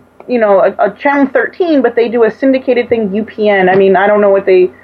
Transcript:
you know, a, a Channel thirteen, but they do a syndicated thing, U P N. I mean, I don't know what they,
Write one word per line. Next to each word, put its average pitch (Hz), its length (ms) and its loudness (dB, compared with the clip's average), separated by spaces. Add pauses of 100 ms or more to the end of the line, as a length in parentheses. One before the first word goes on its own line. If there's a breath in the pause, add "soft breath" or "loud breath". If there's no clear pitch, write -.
(280)
you 247 120 -2
know, 208 220 2
a, 165 80 2 (180)
a 196 80 -10
Channel 285 380 0
thirteen, 285 480 -2
but 240 140 -2
they 233 120 0
do 233 160 -2
a 220 80 2
syndicated 262 580 -2
thing, 220 240 -2
U 214 120 -4
P 214 240 -4
N. 196 180 0
I 185 80 2
mean, 196 200 2
I 190 120 0
don't 208 140 2
know 202 80 2
what 196 160 0
they, 185 260 2 (120)